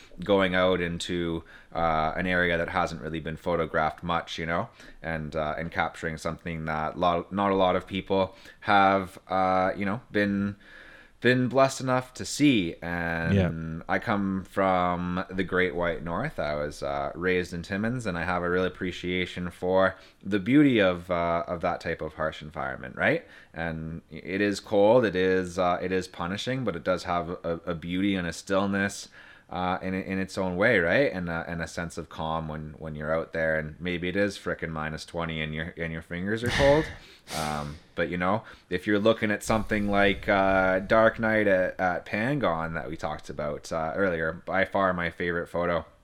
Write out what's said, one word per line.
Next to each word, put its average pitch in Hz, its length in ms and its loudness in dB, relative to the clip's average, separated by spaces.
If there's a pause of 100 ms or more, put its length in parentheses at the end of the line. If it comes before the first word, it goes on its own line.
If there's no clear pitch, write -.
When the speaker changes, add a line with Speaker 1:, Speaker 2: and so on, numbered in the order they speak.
(240)
Speaker 1:
going 95 300 4
out 92 280 4
into, 85 640 -2 (300)
uh, 80 420 2
an 92 120 -2
area 87 300 4
that 80 120 -2
hasn't 85 320 -2
really 80 200 -6
been 78 160 -8
photographed 82 680 0
much, 85 340 -4
you 82 80 -4
know, 87 240 -2 (320)
and, 78 340 -6
uh, 76 220 -2
and 82 140 -6
capturing 82 460 -4
something 80 480 -6
that 78 340 -4
lot, 87 320 2
not 101 200 0
a 95 40 2
lot 92 200 4
of 90 120 -4
people 95 480 -2 (240)
have, 98 580 4 (120)
uh, 92 460 2
you 101 100 -6
know, 104 140 -4 (120)
been 101 440 0 (680)
been 127 240 4
blessed 131 340 2
enough 127 320 -2
to 101 120 -10
see. 113 580 2
And 85 500 -2
Speaker 2:
Yeah. 92 180 4 (380)
Speaker 1:
I 95 80 0
come 98 460 0
from 90 880 0
the 95 120 -2
Great 90 300 0
White 85 300 -2
North. 95 340 -4
I 76 180 -2
was, 73 280 -6
uh, 71 320 -4
raised 90 380 0
in 85 100 -8
Timmins, 110 420 -4
and 90 120 -2
I 82 80 -2
have 87 180 0
a 87 60 0
real 90 160 2
appreciation 90 840 -4
for 95 460 2 (280)
the 101 160 0
beauty 127 400 6
of, 90 300 2
uh, 85 380 0
of 85 140 -4
that 87 200 -2
type 82 200 -4
of 78 120 -8
harsh 78 300 -4
environment, 67 540 -8
right? 113 280 2 (280)
And 80 480 -6 (100)
it 92 300 -4
is 101 180 2
cold, 110 460 6
it 90 100 0
is, 92 420 2
uh, 90 240 2
it 92 100 -4
is 92 160 0
punishing, 104 580 -6
but 90 100 -4
it 82 80 -8
does 90 220 0
have 87 240 -2 (140)
a, 82 220 -4
a 87 80 -4
beauty 90 420 0
and 87 120 -2
a 85 60 -6
stillness, 98 760 -2 (420)
uh, 90 340 -2
in, 95 100 -4
in 95 240 -4
its 95 200 -6
own 92 200 -2
way, 107 220 4
right? 101 340 4
And, 90 160 -6
uh, 82 180 -4
and 85 140 -6
a 80 60 -4
sense 85 320 -8
of 78 100 -10
calm 80 380 -4
when, 76 320 -8
when 78 160 -10
you're 76 200 -2
out 80 180 -4
there, 80 260 0
and 76 200 -8
maybe 87 300 -2
it 87 60 -4
is 101 220 2
frickin' 85 340 -4
minus 78 340 -6
twenty 82 380 -4
and 78 100 -4
your, 80 240 -6
and 82 160 -6
your 80 80 -8
fingers 101 420 -4
are 120 60 0 (140)
cold. 147 260 6
Speaker 2:
<laughs> - 60 -12 (440)
Speaker 1:
Um, 76 380 -4 (180)
but, 85 140 0
you 87 80 -4
know, 95 260 0 (260)
if 90 160 -4
you're 104 140 4
looking 110 320 4
at - 120 -2
something 107 460 0
like, 101 380 4
uh, 95 520 4
Dark 113 400 4
Night 110 280 2
at, 92 320 2
at 90 260 0
Pangon 101 680 -2
that 67 160 -6
we 82 80 -8
talked 78 320 -8
about, 73 420 -6
uh, 80 240 -2
earlier, 87 500 -2
by 92 200 2
far 95 280 2
my 87 160 -2
favorite 85 380 -4
photo. 85 380 0 (180)